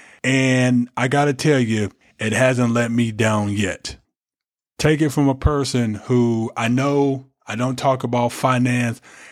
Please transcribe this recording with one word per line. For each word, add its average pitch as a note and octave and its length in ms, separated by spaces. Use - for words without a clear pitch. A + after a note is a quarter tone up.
and B2+ 720
I B2 140
gotta C#3+ 240
tell C#3 260
you, A2 320
it A2 140
hasn't B2 420
let A#2 180
me A#2 200
down G#2+ 380
yet. G2+ 480
Take D3+ 240
it D3+ 80
from C#3+ 180
a C3 80
person B2+ 600
who A#2 600
I A2+ 140
know C3+ 560
I G#2 100
don't B2+ 200
talk C3 280
about A#2+ 280
finance B2 680